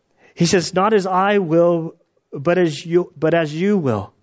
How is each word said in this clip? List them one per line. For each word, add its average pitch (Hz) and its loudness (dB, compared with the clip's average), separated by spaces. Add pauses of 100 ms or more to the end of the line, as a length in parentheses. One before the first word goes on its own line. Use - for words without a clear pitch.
(360)
He 170 0
says, 170 0
"Not 196 0
as 190 2
I 190 0
will, 170 0 (380)
but 175 -2
as 165 -2
you, 175 -2
but 156 -2
as 156 0
you 196 0
will." 113 -4